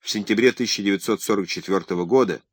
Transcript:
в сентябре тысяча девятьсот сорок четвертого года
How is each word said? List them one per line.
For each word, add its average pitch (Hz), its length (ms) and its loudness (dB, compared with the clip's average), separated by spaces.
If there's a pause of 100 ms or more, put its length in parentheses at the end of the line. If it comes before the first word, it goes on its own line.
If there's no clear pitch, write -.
в - 100 -14
сентябре 110 420 2
тысяча 110 300 -4
девятьсот 98 400 0
сорок 101 260 -2
четвертого 90 580 -4
года 104 340 2 (120)